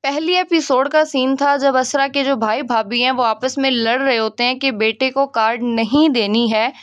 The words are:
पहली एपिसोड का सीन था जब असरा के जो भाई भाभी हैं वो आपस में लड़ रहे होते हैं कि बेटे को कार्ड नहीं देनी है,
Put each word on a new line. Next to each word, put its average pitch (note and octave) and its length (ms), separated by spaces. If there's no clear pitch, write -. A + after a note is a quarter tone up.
पहली D#4+ 320
एपिसोड D4 540
का D#4 140
सीन C4+ 320
था C#4+ 220
जब C4+ 200
असरा C4+ 300
के C#4 160
जो C4+ 140
भाई A3 260
भाभी A#3 380
हैं B3+ 100
वो B3+ 120
आपस A#3 340
में C4+ 140
लड़ A#3 280
रहे C4+ 180
होते A3 260
हैं B3+ 160
कि C4+ 140
बेटे A3 360
को C4+ 200
कार्ड A3+ 360
नहीं A#3 460
देनी A#3 380
है, A3+ 220